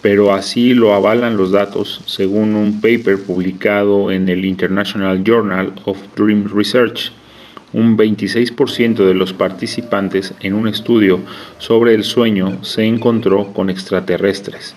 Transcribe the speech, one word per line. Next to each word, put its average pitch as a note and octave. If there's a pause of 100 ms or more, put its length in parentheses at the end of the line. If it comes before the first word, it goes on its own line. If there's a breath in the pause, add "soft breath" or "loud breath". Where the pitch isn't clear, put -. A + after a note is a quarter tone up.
pero G2+
así A#2+
lo A2
avalan A2
los F#2+
datos, G2+
según G#2+
un G#2
paper G#2+
publicado G2
en F#2+
el F#2
International F#2+
Journal G2+ (100)
of G2 (180)
Dream G#2
Research. G#2+ (640 loud breath)
Un A2+
veintiséis A2
por B2
ciento A2
de F#2+
los F#2
participantes F#2+
en F#2+
un A2
estudio G#2 (380 loud breath)
sobre A#2
el G#2
sueño G2
se -
encontró A2
con G2
extraterrestres. F#2